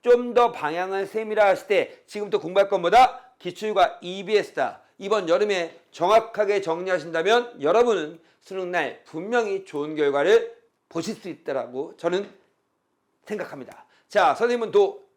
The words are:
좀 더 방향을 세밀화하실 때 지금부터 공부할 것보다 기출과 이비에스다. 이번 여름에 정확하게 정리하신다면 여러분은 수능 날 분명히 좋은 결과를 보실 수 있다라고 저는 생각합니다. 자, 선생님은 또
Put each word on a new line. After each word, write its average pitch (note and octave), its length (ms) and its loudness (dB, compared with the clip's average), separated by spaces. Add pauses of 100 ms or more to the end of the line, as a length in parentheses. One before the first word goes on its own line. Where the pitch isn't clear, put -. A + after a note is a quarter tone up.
좀 A#3+ 320 4
더 A#3+ 180 4
방향을 F#3 540 -4
세밀화하실 G#3+ 640 0
때 - 380 -2
지금부터 G#3 320 -6
공부할 G3 300 0
것보다 G3 680 4
기출과 G3 640 -2
이비에스다. F3+ 800 -2 (160)
이번 F#3+ 320 -2
여름에 F#3+ 440 0 (160)
정확하게 G#3 720 2
정리하신다면 F3 1000 -2
여러분은 F3 580 0 (260)
수능 F#3+ 240 -8
날 C#3+ 340 -4
분명히 G3 600 -4
좋은 D3+ 320 -8
결과를 D3+ 580 2 (340)
보실 F#3+ 280 -8
수 F#3+ 120 -16
있다라고 C3+ 680 -8
저는 F#3 340 -4 (920)
생각합니다. D#3+ 600 -12 (240)
자, F#3 280 2
선생님은 A#3 340 -2
또 G3+ 340 2 (120)